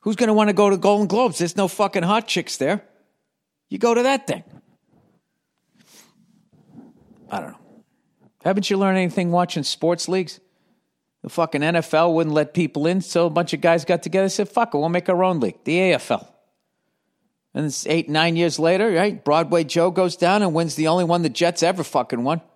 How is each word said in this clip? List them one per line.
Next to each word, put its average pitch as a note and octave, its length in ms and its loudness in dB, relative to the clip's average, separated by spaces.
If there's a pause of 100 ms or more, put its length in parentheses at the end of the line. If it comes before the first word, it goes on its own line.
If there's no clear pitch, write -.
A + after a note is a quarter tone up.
Who's G#3+ 140 -2
gonna A3 200 2
wanna G#3 180 4
go G3+ 180 4
to G3 60 2
Golden G3+ 320 2
Globes? G#3+ 300 0
There's E3+ 180 -4
no G3 100 0
fucking G3 380 -2
hot G#3+ 240 0
chicks - 300 -6
there. E3+ 260 -2 (840)
You F#3+ 100 -10
go A#3 140 2
to A#3+ 120 2
that C4+ 240 0
thing. - 160 -8 (2750)
I F#3+ 120 -8
don't - 100 -14
know. - 80 -20 (840)
Haven't G3 260 -2
you G3 80 0
learned F#3+ 200 2
anything F3+ 340 -2
watching F3 320 0
sports - 440 -2
leagues? F#3 300 -4 (880)
The - 40 -10
fucking D#3+ 300 -2
N D#3+ 140 0
F E3 180 -2
L E3 220 4
wouldn't D#3+ 220 0
let D3+ 180 0
people D#3 320 -2
in, F#3 140 0
so F3 260 0
a E3 40 0
bunch D#3 220 0
of D3 80 -6
guys E3 240 2
got E3+ 160 0
together F#3+ 260 0
and F#3+ 60 -2
said, G3+ 160 -4
"Fuck A#3 280 -2
it, - 20 2
we'll D3+ 100 0
make F3 200 -2
our F3+ 160 2
own F3+ 160 0
league, G#2 240 -4
the D#3 160 0
A F#3 140 4
F - 180 -4
L." - 200 -6 (1200)
And D3+ 140 -4
it's - 220 -6
eight, E3 200 0
nine E3 280 2
years E3 240 0
later, F#3+ 320 2
right? F#3 320 0
Broadway E3 400 2
Joe E3 260 2
goes F3+ 240 0
down F#3+ 280 2
and F3 120 0
wins E3 220 -2
the D#3 100 -2
only F3 160 2
one E3+ 200 0
the D#3+ 60 0
Jets E3+ 360 0
ever F3+ 180 0
fucking B2+ 400 -2
won. D#3 200 -2 (140)